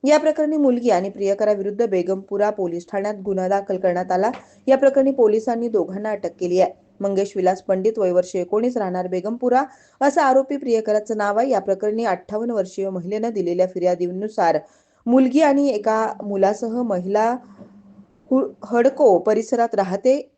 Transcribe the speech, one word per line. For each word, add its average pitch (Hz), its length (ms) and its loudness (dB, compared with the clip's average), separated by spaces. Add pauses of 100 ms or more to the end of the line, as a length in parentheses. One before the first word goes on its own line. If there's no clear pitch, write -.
या 302 140 4
प्रकरणी 302 380 0
मुलगी 247 340 2
आणि 190 200 0
प्रियकराविरुद्ध 202 760 0
बेगमपुरा 190 640 -2
पोलीस 175 420 -6
ठाण्यात 208 220 -4 (100)
गुन्हा 185 240 -2
दाखल 196 280 -2
करण्यात 180 360 -2
आला. 190 180 0 (360)
या 262 120 4
प्रकरणी 269 320 4
पोलिसांनी 233 580 2
दोघांना 202 420 -4
अटक 208 180 -6 (120)
केली 180 200 0
आहे. - 120 2 (280)
मंगेश 196 360 -2
विलास 190 260 0
पंडित, 196 360 0
वय 190 120 0
वर्ष 180 260 0
एकोणीस, 214 400 -2
राहणार 185 300 -4
बेगमपुरा, 233 560 -2 (380)
असं 285 220 2
आरोपी 269 340 2
प्रियकराचं 220 600 -2
नाव 208 220 0
आहे. 262 120 0
या 220 80 2
प्रकरणी 208 460 -2
अठ्ठावन्न 214 460 -4
वर्षीय 190 400 -4
महिलेनं 196 400 -6
दिलेल्या 180 360 -2
फिर्यादीनुसार 180 920 -2 (480)
मुलगी 254 340 4
आणि 285 280 4
एका 220 440 0 (100)
मुलासह 208 600 0
महिला 208 540 0 (920)
हु-, 262 180 2 (160)
हडको 240 540 4
परिसरात 226 560 0
राहते. 202 640 0